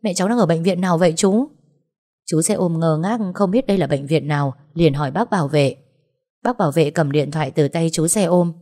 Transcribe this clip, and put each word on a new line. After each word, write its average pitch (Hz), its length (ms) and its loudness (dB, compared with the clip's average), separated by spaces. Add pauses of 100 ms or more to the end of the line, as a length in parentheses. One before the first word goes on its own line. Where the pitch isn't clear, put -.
Mẹ 202 120 -2
cháu 185 140 0
đang 247 100 0
ở 196 80 4
bệnh 165 160 0
viện 175 180 0
nào 180 180 0
vậy 170 180 4
chú?" 208 320 2 (760)
Chú 160 160 0
xe 208 120 0
ôm 170 260 -2
ngơ 160 160 2
ngác 202 240 -2 (140)
không 190 160 0
biết 247 160 0
đây 196 120 0
là 151 80 0
bệnh 139 200 -2
viện 143 220 0
nào, 143 260 -2 (200)
liền 160 200 4
hỏi 143 160 -4
bác 208 200 -4
bảo 165 180 0
vệ. 139 280 0 (680)
Bác 240 140 -2
bảo 165 120 0
vệ 151 200 2
cầm 147 220 -2
điện 143 180 0
thoại 147 200 -4
từ 143 180 0
tay 165 240 -2
chú 160 160 -2
xe 202 160 0
ôm. 175 380 2